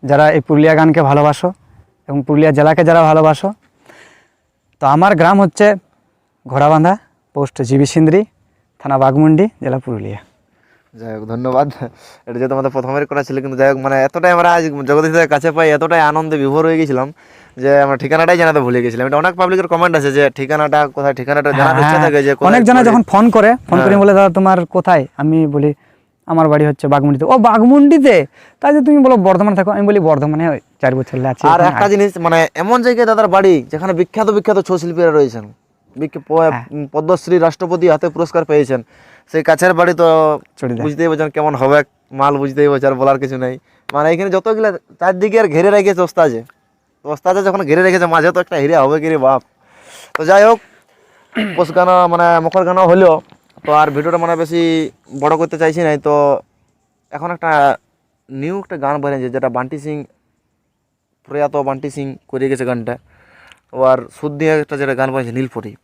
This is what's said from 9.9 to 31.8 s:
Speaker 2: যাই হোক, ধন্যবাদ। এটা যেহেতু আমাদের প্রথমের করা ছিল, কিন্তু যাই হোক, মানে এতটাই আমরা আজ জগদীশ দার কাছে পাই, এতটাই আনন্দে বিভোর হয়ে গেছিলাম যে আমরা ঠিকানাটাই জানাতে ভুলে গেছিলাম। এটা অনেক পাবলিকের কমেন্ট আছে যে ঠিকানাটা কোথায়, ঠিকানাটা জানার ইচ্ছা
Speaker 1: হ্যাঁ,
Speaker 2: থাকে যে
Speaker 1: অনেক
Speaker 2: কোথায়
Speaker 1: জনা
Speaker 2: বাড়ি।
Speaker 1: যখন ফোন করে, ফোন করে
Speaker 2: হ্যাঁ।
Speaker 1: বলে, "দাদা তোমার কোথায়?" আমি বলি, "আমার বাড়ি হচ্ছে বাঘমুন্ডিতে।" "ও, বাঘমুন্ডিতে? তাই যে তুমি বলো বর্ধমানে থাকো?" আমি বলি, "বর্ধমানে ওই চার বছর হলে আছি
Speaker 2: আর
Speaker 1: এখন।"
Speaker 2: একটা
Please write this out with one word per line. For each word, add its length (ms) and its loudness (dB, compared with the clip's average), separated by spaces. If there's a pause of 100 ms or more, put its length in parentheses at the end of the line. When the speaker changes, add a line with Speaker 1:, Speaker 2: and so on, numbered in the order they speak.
Speaker 2:
যাই 200 -14
হোক, 120 -12
ধন্যবাদ। 400 -2 (580)
এটা 140 -10
যেহেতু 140 -2
আমাদের 180 -4
প্রথমের 340 -4
করা 180 -6
ছিল, 180 -6
কিন্তু 160 -10
যাই 120 2
হোক, 80 -2
মানে 260 -4
এতটাই 280 0
আমরা 220 2
আজ 100 0 (220)
জগদীশ 260 0
দার 160 2
কাছে 240 -2
পাই, 180 0
এতটাই 320 0
আনন্দে 360 0
বিভোর 280 -2
হয়ে 120 0
গেছিলাম 300 -2 (500)
যে 240 2
আমরা 160 0
ঠিকানাটাই 400 0
জানাতে 220 2
ভুলে 220 0
গেছিলাম। 260 -4
এটা 100 -2
অনেক 180 0
পাবলিকের 320 -2
কমেন্ট 300 0
আছে 140 -2
যে 120 2 (120)
ঠিকানাটা 520 -2
কোথায়, 260 -4
ঠিকানাটা 380 -2
জানার 240 0
ইচ্ছা 140 2
Speaker 1:
হ্যাঁ, 140 2
Speaker 2:
থাকে 200 2
যে 60 0
Speaker 1:
অনেক 100 0
Speaker 2:
কোথায় 240 2
Speaker 1:
জনা 100 4
Speaker 2:
বাড়ি। 160 4
Speaker 1:
যখন 140 2
ফোন 260 2
করে, 200 4 (180)
ফোন 120 0
করে 100 2
Speaker 2:
হ্যাঁ। 120 2
Speaker 1:
বলে, 120 4
"দাদা 160 4
তোমার 360 0
কোথায়?" 380 0 (140)
আমি 300 0
বলি, 260 -2 (540)
"আমার 200 2
বাড়ি 180 2
হচ্ছে 220 -4
বাঘমুন্ডিতে।" 380 0
"ও, 120 4
বাঘমুন্ডিতে? 880 4 (340)
তাই 140 0
যে 80 2
তুমি 220 2
বলো 140 4
বর্ধমানে 380 2
থাকো?" 160 -2
আমি 160 -2
বলি, 120 2
"বর্ধমানে 500 0
ওই 100 -4 (220)
চার 140 0
বছর 220 -6
হলে 100 -4
আছি 200 -4
Speaker 2:
আর 140 2
Speaker 1:
এখন।" 120 2
Speaker 2:
একটা 160 0